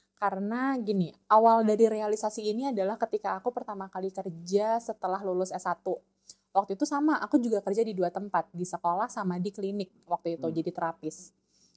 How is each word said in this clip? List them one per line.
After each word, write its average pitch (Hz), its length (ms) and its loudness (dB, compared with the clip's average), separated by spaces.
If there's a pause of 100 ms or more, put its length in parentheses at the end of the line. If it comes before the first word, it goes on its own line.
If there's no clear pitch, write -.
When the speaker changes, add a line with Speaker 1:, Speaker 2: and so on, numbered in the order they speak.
(180)
Speaker 1:
Karena 208 640 -2
gini, 196 320 0 (160)
awal 226 320 8
dari 214 240 6
realisasi 214 560 -2
ini 233 320 -2
adalah 202 240 0
ketika 208 400 -2
aku 240 160 -4
pertama 196 320 -8
kali 190 240 -6
kerja 190 720 -2
setelah 190 400 -4
lulus 185 320 -2
S 185 80 -8
satu. 175 400 -4 (540)
Waktu 196 160 2
itu 196 120 -2
sama, 294 360 2
aku 214 160 2
juga 233 240 0
kerja 202 240 0
di 220 80 -4
dua 180 160 0
tempat, 185 420 -4
di 175 140 -6
sekolah 175 440 -2
sama 185 280 -4
di 185 160 -4
klinik 202 400 -6 (120)
waktu 170 360 -4
itu, 160 80 -4
Speaker 2:
Hmm. 156 80 -4
Speaker 1:
jadi 165 160 -2
terapis. - 640 -8 (400)